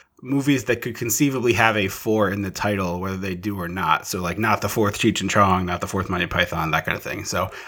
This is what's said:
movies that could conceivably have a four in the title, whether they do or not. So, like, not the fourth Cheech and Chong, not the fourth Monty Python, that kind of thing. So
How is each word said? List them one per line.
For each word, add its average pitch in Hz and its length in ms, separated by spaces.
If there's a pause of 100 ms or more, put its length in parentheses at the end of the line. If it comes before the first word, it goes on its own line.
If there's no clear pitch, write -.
(240)
movies 135 420
that 117 160
could 117 140
conceivably 120 580
have 113 220
a 98 140
four 107 400
in 101 140
the 95 80
title, 95 480
whether 95 180
they 95 180
do 98 240
or 85 80
not. 85 400
So, 92 140
like, 85 180
not 110 220
the 104 80
fourth 104 280
Cheech 110 240
and 95 80
Chong, 92 360
not 90 160
the 92 60
fourth 95 220
Monty 87 180
Python, 85 440
that - 140
kind 85 100
of - 80
thing. 101 220
So 92 260 (160)